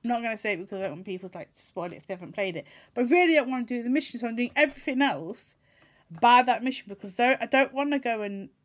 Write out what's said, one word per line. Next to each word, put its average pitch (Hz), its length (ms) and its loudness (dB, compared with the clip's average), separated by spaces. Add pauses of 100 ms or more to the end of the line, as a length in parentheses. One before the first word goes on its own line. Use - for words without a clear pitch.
I'm 233 60 -6
not 240 140 -2
gonna 226 160 -4
say 214 140 -2
it 170 60 -2
because 196 200 -10
I 190 60 -6
don't 156 80 -6
want 175 140 -14
people 185 220 -10
to, 175 100 -14
like, - 140 -14
spoil - 400 -10
it - 40 -16
if - 100 -20
they 190 80 -8
haven't 180 180 -14
played 190 240 -4
it, - 80 -10 (300)
but 247 120 0
I - 20 -4
really 339 260 6
don't 262 160 2
wanna 247 160 -4
do 247 160 -6
the 240 80 -4
mission, 277 300 -2
so 233 80 -4
I'm 226 80 -6
doing 240 200 -4
everything 277 460 0
else 175 540 -4 (640)
by 247 240 10
that 233 180 2
mission 254 260 -4
because 196 300 -12
I 240 120 4
don't, 262 120 2
I 233 40 -4
don't 269 280 4
wanna 285 240 0
go 233 240 -2
and 196 260 -6 (160)